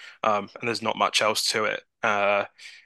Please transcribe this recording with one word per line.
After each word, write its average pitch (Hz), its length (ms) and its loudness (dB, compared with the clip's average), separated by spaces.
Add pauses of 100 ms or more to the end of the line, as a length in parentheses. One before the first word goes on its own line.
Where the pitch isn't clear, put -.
(220)
um, 104 260 0 (100)
and 123 100 -6
there's 110 140 -4
not 110 140 -2
much - 240 2
else 107 260 2
to 110 180 0
it. 101 180 -2 (200)
Uh, 101 420 2 (420)